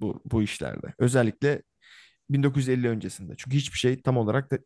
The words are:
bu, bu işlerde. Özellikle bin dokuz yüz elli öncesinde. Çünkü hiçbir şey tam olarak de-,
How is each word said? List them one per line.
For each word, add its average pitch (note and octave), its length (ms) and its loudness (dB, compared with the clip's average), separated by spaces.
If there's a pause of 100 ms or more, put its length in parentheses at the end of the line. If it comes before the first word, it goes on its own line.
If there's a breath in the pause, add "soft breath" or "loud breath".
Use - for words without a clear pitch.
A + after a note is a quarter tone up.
bu, G#2 240 -4
bu A2 180 2
işlerde. - 560 -6
Özellikle A2+ 640 2 (680 soft breath)
bin C#3 120 2
dokuz C3+ 260 2
yüz B2+ 100 2
elli A#2+ 100 2
öncesinde. F#2+ 480 -6
Çünkü C3 200 -2
hiçbir - 220 -2
şey C3 240 0
tam B2+ 140 2
olarak A#2+ 340 0
de-, B2+ 160 -2